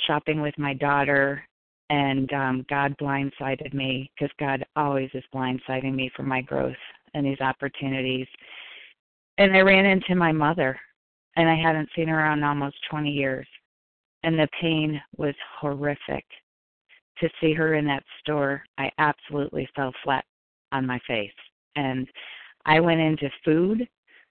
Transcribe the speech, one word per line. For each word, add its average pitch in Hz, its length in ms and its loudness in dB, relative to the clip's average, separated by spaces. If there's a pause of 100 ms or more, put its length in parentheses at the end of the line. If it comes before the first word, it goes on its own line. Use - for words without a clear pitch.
shopping 151 320 0
with 147 180 -4
my 143 160 -2
daughter, 139 720 2 (460)
and, 135 420 0
um, 131 380 -2
God 139 280 0
blindsided 139 760 -4
me, 131 440 -4
'cause 143 120 -4 (100)
God 135 260 -4 (120)
always 139 360 0
is 131 200 -10
blindsiding 131 600 -4
me 131 220 -4
for 135 80 -10
my 131 160 -2
growth 131 380 -4 (360)
and 143 120 -2
these 139 160 -2
opportunities. 131 880 -4 (1080)
And 196 200 6
I - 20 10
ran 190 260 8
into 190 300 4
my 170 160 4
mother, 151 480 2 (560)
and 165 140 6
I 165 60 6
hadn't 160 400 0
seen 160 120 0
her 156 240 2
in 147 140 2
almost 143 380 -2
twenty 151 280 -4
years. 135 340 -2 (800)
And 165 160 2
the 156 80 4 (140)
pain 156 420 0 (140)
was 147 180 -2 (240)
horrific. 143 640 -4 (920)
To 165 120 0 (120)
see 160 100 4
her 160 220 2
in 151 140 2
that 139 180 -2 (140)
store, 139 440 -2 (140)
I 139 120 -4 (100)
absolutely 147 640 -2 (100)
fell 131 160 -2 (100)
flat 135 220 0 (480)
on 131 140 0
my 123 140 -2
face. 107 360 -4 (400)
And 131 340 -4 (540)
I 156 160 4
went 165 220 4
into 156 280 0 (140)
food 185 420 2 (460)